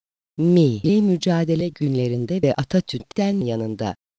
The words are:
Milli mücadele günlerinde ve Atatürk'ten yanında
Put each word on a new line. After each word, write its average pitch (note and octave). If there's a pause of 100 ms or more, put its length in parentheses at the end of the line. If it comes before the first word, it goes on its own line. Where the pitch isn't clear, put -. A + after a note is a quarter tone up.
(380)
Milli D#3+
mücadele E3+
günlerinde C3
ve C#3
Atatürk'ten F#3+
yanında A2 (240)